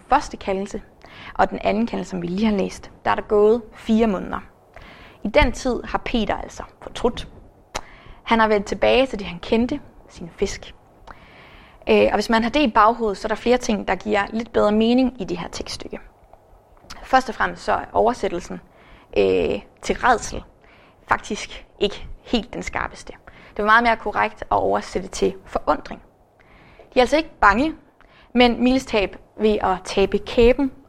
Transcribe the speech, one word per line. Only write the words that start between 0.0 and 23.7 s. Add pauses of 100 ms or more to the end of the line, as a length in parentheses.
første
kaldelse (520)
og
den
anden
kaldelse,
som
vi
lige
har
læst, (140)
der
er
der
gået (120)
fire
måneder. (840)
I
den
tid
har
Peter
altså (180)
fortrudt. (960)
Han
har
vendt
tilbage
til
det,
han
kendte, (300)
sin
fisk. (1160)
Øh,
og
hvis
man
har
det
i
baghovedet,
så
er
der
flere
ting,
der
giver
lidt
bedre
mening
i
det
her
tekststykke. (1040)
Først
og
fremmest
så
er
oversættelsen, (560)
øh, (200)
til
rædsel (640)
faktisk (140)
ikke (160)
helt
den
skarpeste. (440)
Det
var
meget